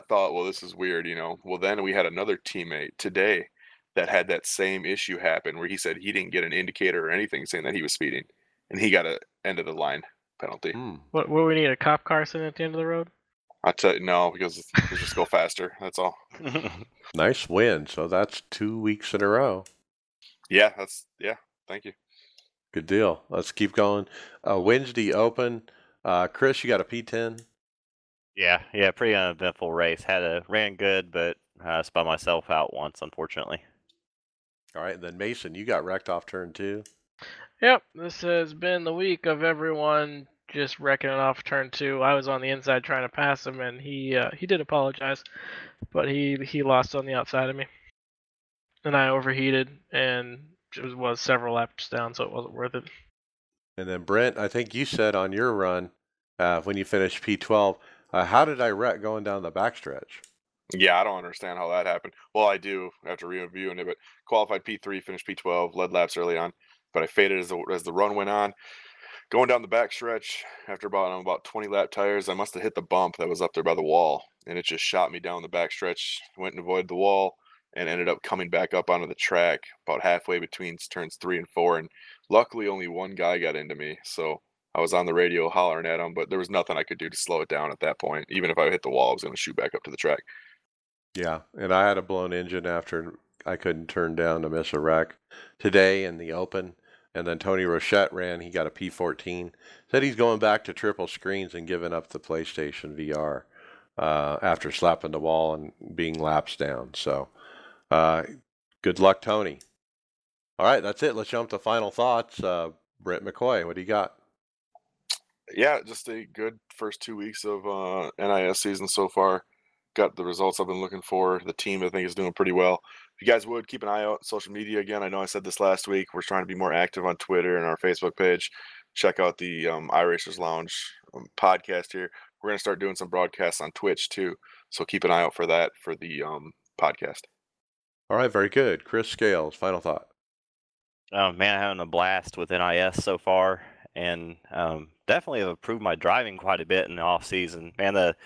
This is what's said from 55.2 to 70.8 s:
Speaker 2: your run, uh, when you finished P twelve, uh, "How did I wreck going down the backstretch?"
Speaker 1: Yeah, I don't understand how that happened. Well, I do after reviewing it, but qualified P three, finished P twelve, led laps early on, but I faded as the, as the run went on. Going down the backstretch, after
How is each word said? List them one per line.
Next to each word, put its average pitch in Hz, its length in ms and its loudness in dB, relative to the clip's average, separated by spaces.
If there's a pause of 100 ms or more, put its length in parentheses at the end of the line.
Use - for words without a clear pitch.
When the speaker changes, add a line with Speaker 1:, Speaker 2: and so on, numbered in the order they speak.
Speaker 2:
your 113 220 0
run, 90 380 0 (460)
uh, 87 240 4
when 101 160 -2
you 98 80 -2
finished 95 380 0
P 104 140 0
twelve, 104 400 4 (360)
uh, 90 120 2
"How 117 200 6
did 143 160 -2
I 117 80 4
wreck 104 320 0
going 107 220 -6
down 98 180 -4
the 85 100 -6
backstretch?" 95 720 -6 (520)
Speaker 1:
Yeah, 92 260 6
I 95 40 6
don't 101 140 0
understand 90 400 -10
how 87 120 -4
that 90 160 0
happened. 87 280 -4 (200)
Well, 107 140 6
I 98 100 4
do 92 340 -8 (140)
after 87 220 -10
reviewing 90 520 -8
it, 87 80 -6
but 87 100 -6 (300)
qualified 107 360 0
P 107 140 -8
three, 95 240 -8
finished 92 240 -12
P 98 100 -8
twelve, 87 400 -2
led 90 160 -2
laps 87 240 2
early 87 220 0
on, 85 160 -4 (400)
but 82 100 2
I 80 40 0
faded 98 320 2
as 87 100 -6
the, 90 80 -6 (160)
as 85 100 -4
the 87 100 -8
run 104 220 2
went 101 140 -2
on. 104 240 0 (800)
Going 123 160 6
down 123 160 4
the 104 40 -14
backstretch, 113 760 -2 (240)
after 98 180 -10